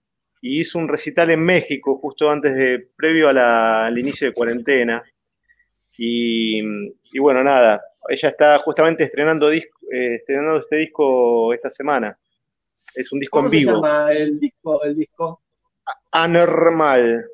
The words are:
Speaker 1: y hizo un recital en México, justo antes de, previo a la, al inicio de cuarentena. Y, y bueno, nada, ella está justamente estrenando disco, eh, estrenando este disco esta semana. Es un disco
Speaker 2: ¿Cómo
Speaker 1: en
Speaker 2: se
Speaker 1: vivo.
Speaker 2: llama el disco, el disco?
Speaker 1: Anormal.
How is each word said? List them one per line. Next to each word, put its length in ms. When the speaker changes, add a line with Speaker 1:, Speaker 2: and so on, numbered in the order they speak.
Speaker 1:
y 200
hizo 180
un 80
recital 420
en 120
México, 580
justo 300
antes 260
de, 400
previo 340
a 40
la, 520
al 140
inicio 280
de 60
cuarentena. 680
Y, 640
y 600
bueno, 240
nada, 380
ella 200
está 300
justamente 440
estrenando 460
disco, 280
eh, 240
estrenando 440
este 180
disco 760
esta 160
semana. 480
Es 160
un 80
disco 180
Speaker 2:
¿Cómo 100
Speaker 1:
en 40
Speaker 2:
se 60
Speaker 1:
vivo. 180
Speaker 2:
llama 360
el 280
disco, 440
el 120
disco? 460
Speaker 1:
Anormal. 1200